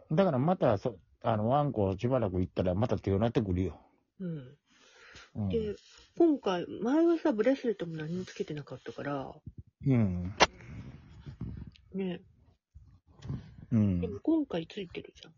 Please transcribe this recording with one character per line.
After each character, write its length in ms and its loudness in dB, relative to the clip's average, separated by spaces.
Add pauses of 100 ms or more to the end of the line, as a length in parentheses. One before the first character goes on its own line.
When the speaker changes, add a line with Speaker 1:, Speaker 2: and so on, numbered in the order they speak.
(100)
Speaker 1:
だ 140 4
か 60 4
ら 80 2
ま 180 2
た、 220 4
そ-、 200 -4 (240)
あ 140 2
の、 140 0
ワ 120 4
ン 100 0
コ 240 2
し 120 -2
ば 100 2
ら 120 0
く 100 0
行 80 0
っ 40 -20
た 100 0
ら 120 2
ま 140 2
た 100 0
強 200 0
な 100 2
っ 40 -2
て 100 2
く 100 -2
る 100 0
よ。 160 -4 (420)
Speaker 2:
う 60 -8
ん。 300 -10 (760)
Speaker 1:
う 100 -4
ん。 60 -2
Speaker 2:
で、 260 -2 (400)
今 220 6
回、 280 -2 (160)
前 240 4
は 120 4
さ、 140 2
ブ 100 0
レ 120 4
ス 120 -4
レ 80 0
ッ 20 -4
ト 100 -8
も 100 -8
何 200 -6
も 80 -6
つ 80 -14
け 120 -6
て 100 -8
な 100 -8
か 120 -12
っ 60 -20
た 100 -12
か 120 -12
ら。 280 -6 (540)
Speaker 1:
う 80 6
ん。 400 0 (1600)
Speaker 2:
ね。 280 -6 (1500)
Speaker 1:
う 80 4
ん。 220 4
Speaker 2:
で 80 -2
も 120 -8
今 260 2
回 200 -4
つ 140 -10
い 80 -8
て 120 -12
る 140 -18
じ 120 -20
ゃ 40 -20
ん。 80 -20